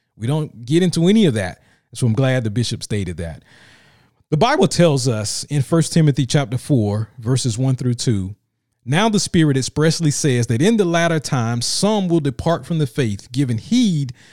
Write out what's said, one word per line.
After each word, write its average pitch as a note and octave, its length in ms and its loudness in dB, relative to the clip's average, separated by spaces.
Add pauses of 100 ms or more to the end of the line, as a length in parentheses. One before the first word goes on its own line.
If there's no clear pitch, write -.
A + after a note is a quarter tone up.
(160)
We G#2+ 100 -8
don't C#3+ 380 -4
get D#3 180 2
into E3+ 260 2
any G#3+ 180 6
of B2 80 2
that. F#2+ 280 -6 (340)
So C3 100 0
I'm A2+ 60 2
glad C3 320 0
the A2 60 -4
bishop A2+ 320 -4
stated F2+ 340 -6
that. E2 260 -10 (840)
The D3+ 80 -2
Bible B3 320 2
tells C#3 400 2
us G#2+ 360 -4
in C#3+ 180 -2
First E3 320 0
Timothy D3 320 2
chapter B2+ 320 -2
four, A2 500 0 (100)
verses A#2+ 380 -2
one C3 180 0
through B2 200 -2
two, G2+ 420 -2 (480)
"Now F3 240 2
the G#3 100 0
Spirit D#3 380 2
expressly D3+ 540 0
says B2 380 0
that A#2 120 0
in A3 160 4
the G3+ 80 2
latter E3+ 340 0
times A#2+ 460 -2
some G3+ 420 0
will E3+ 140 2
depart C#3 460 -2
from E3 120 -2
the D3 80 0
faith, A2+ 460 -4
giving B2 240 -2
heed E3 560 0 (200)